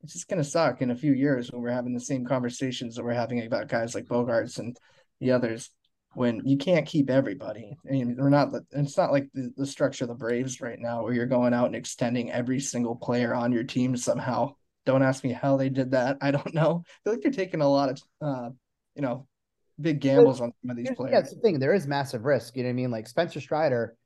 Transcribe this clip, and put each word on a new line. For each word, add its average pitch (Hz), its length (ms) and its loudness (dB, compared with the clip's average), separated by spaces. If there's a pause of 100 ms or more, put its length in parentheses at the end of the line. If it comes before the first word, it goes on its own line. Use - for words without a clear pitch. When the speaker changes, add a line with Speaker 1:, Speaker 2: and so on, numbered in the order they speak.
Speaker 1:
It's 151 120 -18
just - 160 -14
gonna 175 140 0
suck 156 380 0
in 123 80 0
a 120 60 0
few 143 180 2
years 131 380 0
when 123 100 -10
we're 120 80 -4
having 123 240 -2
the 120 60 -4
same 127 260 -4
conversations 123 720 -4
that 117 80 -8
we're 120 100 -2
having 120 320 -2
about 113 220 -4
guys 117 260 -2
like 98 120 -6
Bogaerts 120 520 0
and 117 180 -8 (440)
the 127 100 -2
others, 120 400 0 (460)
when 117 280 0
you 139 140 4
can't 151 300 2
keep 139 220 2
everybody. 107 680 -2 (100)
I 135 40 -4
mean, 120 260 0
we're 139 120 2
not, 143 220 4 (200)
it's 143 260 -2
not 180 140 2
like 139 220 2
the, 127 240 -8
the 139 80 -4
structure 139 400 -2
of - 20 -6
the 117 80 -8
Braves 120 440 -4
right 117 200 -10
now 117 240 -4
where 117 100 -2
you're 120 140 0
going 123 260 4
out 120 140 2
and - 80 -2
extending 120 560 -4
every 127 280 -2
single 120 360 -4
player 120 400 0
on 120 160 0
your 120 120 2
team 127 320 0
somehow. 123 600 -2 (320)
Don't 135 160 6
ask 131 200 2
me 123 100 0
how 139 240 2
they 135 120 2
did 131 220 0
that. 131 280 2
I 139 120 0
don't 139 220 -2
know. 165 340 2
I - 40 -20 (120)
feel 208 100 0
like 240 80 -4
they're 320 100 2
taking 185 300 -2
a 143 80 4
lot 139 200 4
of, 139 120 -6 (200)
uh, 131 280 -4 (460)
you 143 80 -6
know, 123 240 -4 (520)
big 147 200 0
gambles 127 420 8
on 120 100 -2 (100)
some 127 100 -6
of 247 60 -6
these 240 100 -4
Speaker 2:
Here's, 262 100 -4
Speaker 1:
players. - 140 -2
Speaker 2:
yeah, 220 80 6
that's - 160 -4
the - 60 -16
thing. 180 180 4
There 139 160 4
is 165 100 0
massive 139 400 -4
risk. 135 300 0
You 127 80 -4
know 123 60 -2
what 123 40 -2
I - 20 -2
mean? 127 160 -2
Like 110 160 -6
Spencer 170 340 -2
Strider, 131 540 0 (100)